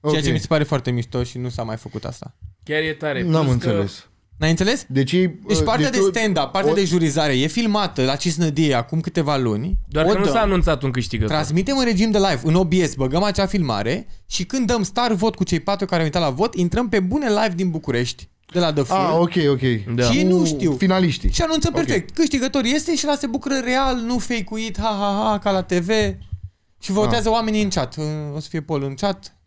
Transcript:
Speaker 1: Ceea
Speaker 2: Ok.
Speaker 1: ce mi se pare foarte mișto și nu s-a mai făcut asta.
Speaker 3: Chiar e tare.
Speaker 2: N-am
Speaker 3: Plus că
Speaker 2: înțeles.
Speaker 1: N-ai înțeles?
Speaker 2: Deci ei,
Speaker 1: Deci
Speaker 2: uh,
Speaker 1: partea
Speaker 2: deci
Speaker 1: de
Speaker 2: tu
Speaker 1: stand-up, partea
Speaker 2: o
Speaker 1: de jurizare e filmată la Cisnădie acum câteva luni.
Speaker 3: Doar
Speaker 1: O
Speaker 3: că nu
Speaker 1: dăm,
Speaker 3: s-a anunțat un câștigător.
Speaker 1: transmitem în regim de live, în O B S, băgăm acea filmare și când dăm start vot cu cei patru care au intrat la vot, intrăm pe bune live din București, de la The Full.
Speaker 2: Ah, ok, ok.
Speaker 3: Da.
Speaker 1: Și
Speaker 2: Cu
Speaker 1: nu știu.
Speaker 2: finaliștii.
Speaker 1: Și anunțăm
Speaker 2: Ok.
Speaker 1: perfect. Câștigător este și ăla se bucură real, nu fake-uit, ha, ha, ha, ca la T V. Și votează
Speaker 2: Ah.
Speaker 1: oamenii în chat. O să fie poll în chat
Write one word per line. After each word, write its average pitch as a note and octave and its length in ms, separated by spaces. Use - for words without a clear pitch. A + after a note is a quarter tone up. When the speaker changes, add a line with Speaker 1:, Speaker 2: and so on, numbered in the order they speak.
Speaker 1:
Ceea D3+ 160
Speaker 2:
Ok. D3+ 40
Speaker 1:
ce D#3 100
mi D#3 80
se - 80
pare D3+ 160
foarte C3 280
mișto A#2+ 320
și B2 140
nu B2 120
s-a A#2+ 140
mai A2 140
făcut - 280
asta. - 300
Speaker 3:
Chiar D3+ 180
e D#3+ 120
tare. D3+ 300
Speaker 2:
N-am D#3+ 220
Speaker 3:
Plus B2+ 120
că B2 120
Speaker 2:
înțeles. G2+ 380
Speaker 1:
N-ai D#3 120
înțeles? F#3 400
Speaker 2:
Deci C3+ 220
ei, F3+ 160
Speaker 1:
Deci G3 100
Speaker 2:
uh, D#3+ 60
Speaker 1:
partea D3+ 260
Speaker 2:
deci G3+ 100
Speaker 1:
de F#3+ 60
Speaker 2:
tu F#3+ 120
Speaker 1:
stand-up, G3 340
partea F3 200
Speaker 2:
o E3 40
Speaker 1:
de G3 100
jurizare D3+ 540
e D3 80
filmată G#3 560
la C3 120
Cisnădie D#3 580
acum B2+ 280
câteva D3+ 360
luni. G#2+ 400
Speaker 3:
Doar D#3 180
Speaker 1:
O F3+ 40
Speaker 3:
că G3+ 80
nu G3+ 60
Speaker 1:
dăm, - 100
Speaker 3:
s-a A#3 80
anunțat E3+ 420
un C3+ 80
câștigător. A#2 440
Speaker 1:
transmitem E3 420
în B3+ 80
regim A3 260
de G#3 60
live, F#3+ 260
în D#3+ 120
O F#3 80
B D#3+ 100
S, F3+ 220
băgăm C3+ 280
acea G3+ 220
filmare C3+ 600
și - 200
când B3+ 220
dăm A#3 160
start A#3+ 300
vot G#3+ 220
cu F#3+ 80
cei E3+ 160
patru G3+ 260
care F3 140
au E3 60
intrat E3+ 180
la D3 60
vot, E3 260
intrăm F#3+ 340
pe G#3 100
bune A#3+ 280
live G#3 280
din F#3 140
București, B2 600
de F3+ 60
la E3 140
The D3 100
Full. F#3 160
Speaker 2:
Ah, E3+ 200
ok, E3+ 120
ok. A#2+ 460
Speaker 3:
Da. B2 80
Speaker 1:
Și A#2+ 180
Speaker 2:
Cu F#3 60
Speaker 1:
nu F3+ 180
știu. D#3 260
Speaker 2:
finaliștii. F#3 600
Speaker 1:
Și - 100
anunțăm D#4+ 340
Speaker 2:
Ok. E4+ 80
Speaker 1:
perfect. - 320
Câștigător C4+ 500
este D4+ 300
și C#4+ 120
ăla C#4+ 80
se C#4+ 120
bucură C4 360
real, C4 320
nu A#3+ 220
fake-uit, A3 640
ha, G#3+ 200
ha, G3+ 320
ha, G3+ 80
ca G3+ 120
la F#3+ 100
T F3+ 100
V. F3+ 180
Și - 100
votează G#3+ 380
Speaker 2:
Ah. A3 40
Speaker 1:
oamenii A3 300
în G3+ 60
chat. C3+ 260
O D#3 40
să - 100
fie D#3+ 120
poll C#3+ 220
în C3+ 100
chat G3 420